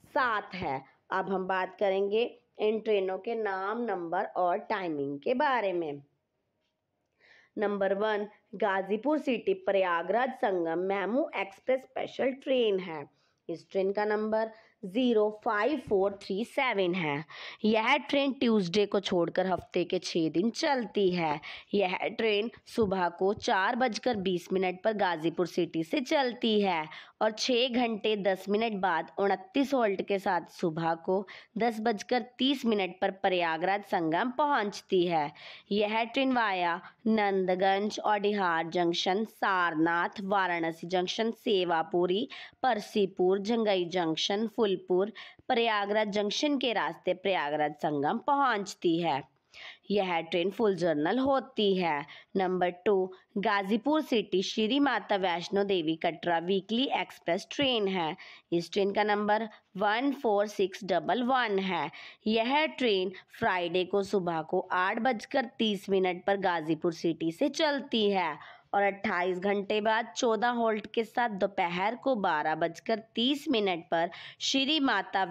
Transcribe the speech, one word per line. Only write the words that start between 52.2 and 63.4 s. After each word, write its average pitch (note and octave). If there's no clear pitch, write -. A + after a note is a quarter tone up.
नंबर F#3
टू, G#3+
गाजीपुर G#3+
सिटी G3
श्री A3+
माता A#3
वैष्णो F#3
देवी F3
कटरा E3
वीकली G3
एक्सप्रेस -
ट्रेन B3
है। F3
इस F3
ट्रेन G3
का G#3
नंबर G#3
वन A3
फ़ोर G#3+
सिक्स G3+
डबल F3+
वन A#3
है। E3+
यह A#3
ट्रेन G3
फ्राइडे F#3